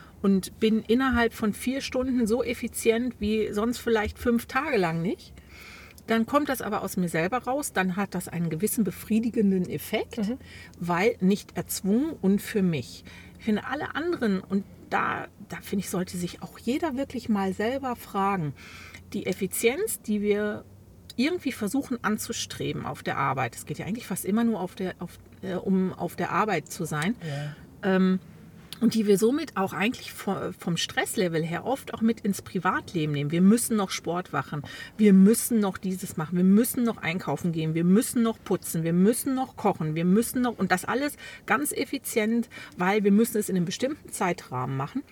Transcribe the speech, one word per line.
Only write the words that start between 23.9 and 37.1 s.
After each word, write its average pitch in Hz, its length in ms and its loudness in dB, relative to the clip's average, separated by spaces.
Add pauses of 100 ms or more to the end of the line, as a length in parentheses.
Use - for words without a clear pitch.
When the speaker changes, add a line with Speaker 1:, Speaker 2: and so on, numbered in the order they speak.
Speaker 1:
fast - 180 -6
immer 214 180 2
nur 220 180 0
auf 185 140 -8
der, 185 240 -6
auf, - 200 -12 (240)
äh, 190 120 -6
um 185 380 2
auf 170 220 -6
der - 160 -4
Arbeit 175 400 0
zu - 140 -6
sein. 160 300 -2 (680)
Speaker 2:
Ja. 190 120 2
Speaker 1:
Ähm, 185 240 4 (600)
und - 160 2
die 220 100 2
wir 202 140 6
somit 269 380 2
auch 190 160 0
eigentlich 190 400 -2
vo-, 175 440 -4
vom 175 200 -2
Stresslevel 165 640 0
her 165 220 -4
oft - 280 -4
auch 226 80 -6
mit 226 200 2
ins 202 200 -2
Privatleben 180 680 -2
nehmen. 147 180 -2
Wir 170 120 2
müssen 220 340 6
noch 202 160 0
Sport - 420 -4
machen, 143 300 -4 (340)
wir 208 160 8
müssen 214 460 8
noch 196 180 0
dieses 185 400 -6
machen, 170 200 -2
wir 180 80 4
müssen 226 380 6
noch 233 140 0
einkaufen 165 540 -2